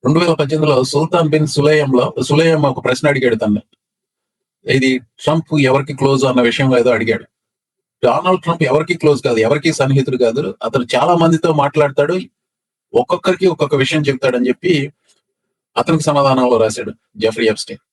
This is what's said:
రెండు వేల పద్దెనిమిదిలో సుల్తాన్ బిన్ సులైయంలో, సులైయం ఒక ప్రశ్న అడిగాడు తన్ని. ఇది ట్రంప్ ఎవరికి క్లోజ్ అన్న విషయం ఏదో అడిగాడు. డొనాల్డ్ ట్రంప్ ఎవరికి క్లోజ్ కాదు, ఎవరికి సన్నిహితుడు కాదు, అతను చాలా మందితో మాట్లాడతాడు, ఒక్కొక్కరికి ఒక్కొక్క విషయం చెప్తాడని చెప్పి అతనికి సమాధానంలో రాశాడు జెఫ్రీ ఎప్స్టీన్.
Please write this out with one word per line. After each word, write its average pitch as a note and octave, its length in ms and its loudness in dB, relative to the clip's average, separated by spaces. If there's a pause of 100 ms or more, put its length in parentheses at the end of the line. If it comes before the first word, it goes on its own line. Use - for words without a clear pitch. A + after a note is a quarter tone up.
రెండు D3 140 2
వేల F3 140 2
పద్దెనిమిదిలో D3+ 500 0
సుల్తాన్ D#3 460 0
బిన్ D3+ 180 2
సులైయంలో, C#3 640 0 (100)
సులైయం D#3 380 2
ఒక C3+ 220 -2
ప్రశ్న B2+ 240 -2
అడిగాడు C3 280 0
తన్ని. G#2+ 260 -2 (1040)
ఇది C3 340 0
ట్రంప్ D#3 640 -4
ఎవరికి C3+ 320 0
క్లోజ్ C3+ 320 0
అన్న B2 160 2
విషయం B2+ 360 2
ఏదో A#2+ 120 2
అడిగాడు. A2 340 -2 (800)
డొనాల్డ్ F3+ 380 0
ట్రంప్ E3 220 -2
ఎవరికి D3+ 300 0
క్లోజ్ D3 300 0
కాదు, A#2+ 140 0
ఎవరికి A#2 360 0
సన్నిహితుడు C3+ 440 0
కాదు, B2 460 -2
అతను B2 320 -4
చాలా E3+ 200 2
మందితో E3 380 2
మాట్లాడతాడు, D3 680 0 (760)
ఒక్కొక్కరికి F3 540 0
ఒక్కొక్క D3+ 280 -2
విషయం C#3 260 0
చెప్తాడని C3 460 -2
చెప్పి C#3+ 460 -4 (840)
అతనికి D#3+ 260 -2
సమాధానంలో C3 540 2
రాశాడు G#2+ 360 -2 (240)
జెఫ్రీ A2 300 -2
ఎప్స్టీన్. G#2+ 320 -6 (140)